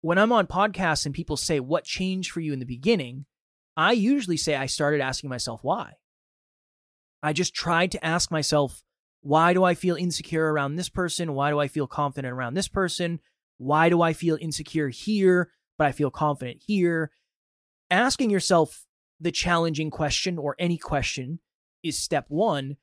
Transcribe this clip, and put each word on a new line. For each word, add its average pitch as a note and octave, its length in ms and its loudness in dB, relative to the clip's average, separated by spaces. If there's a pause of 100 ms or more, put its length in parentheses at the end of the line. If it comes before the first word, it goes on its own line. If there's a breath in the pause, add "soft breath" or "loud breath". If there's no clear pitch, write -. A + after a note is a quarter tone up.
When E3+ 160 2
I'm A3+ 140 6
on G#3+ 140 4
podcasts F#3 600 0
and C#3 80 -6
people D#3 240 -4
say, D#3 200 0
"What C3+ 260 -2
changed F#3 460 -4
for E3+ 100 -6
you D#3 120 -4
in C3+ 60 -4
the B2+ 80 -8
beginning?" C3+ 580 -2 (500)
I E3+ 180 4
usually A3 440 2
say D3+ 180 0
I C3+ 120 -4
started D3 340 0
asking C3 300 -4
myself A#2 340 -8
why. F3 300 -4 (1300)
I D3+ 100 -2
just E3+ 220 -2
tried E3+ 380 0
to F#3+ 120 -10
ask E3 260 0
myself, D3 540 0 (380)
"Why D#3+ 320 4
do F#3 100 4
I F3+ 80 4
feel E3+ 240 0
insecure D#3+ 560 -2
around C#3+ 240 -2
this F3+ 140 -6
person? E3+ 420 -4
Why C#3 160 0
do D3 100 2
I D3 100 0
feel C#3+ 180 -2
confident C3+ 480 -4
around B2+ 180 -6
this F#3+ 160 -2
person? F3 520 -2 (380)
Why D3+ 320 4
do E3+ 120 4
I E3 100 2
feel D#3+ 280 0
insecure D#3 480 -4
here, F#3 640 2 (260)
but D3+ 80 4
I C#3 60 2
feel C#3+ 180 0
confident C#3 560 -4
here?" F3 460 2 (800)
Asking A#3+ 360 2
yourself F3+ 600 2 (320)
the E3 100 -2
challenging E3 580 0
question, D#3+ 480 -2
or C#3+ 220 -4
any F3 200 0
question, C#3 600 -4 (420)
is D#3+ 160 -4
step - 320 -2
one. D3 540 0